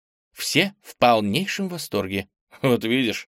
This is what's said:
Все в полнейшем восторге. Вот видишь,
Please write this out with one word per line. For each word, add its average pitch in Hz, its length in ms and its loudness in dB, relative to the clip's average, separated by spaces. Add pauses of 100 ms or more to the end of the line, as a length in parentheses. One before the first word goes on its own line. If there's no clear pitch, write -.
(340)
Все 190 480 -2
в - 160 -20
полнейшем 120 720 2
восторге. 98 580 -6 (340)
Вот 120 220 2
видишь, 113 440 -2 (100)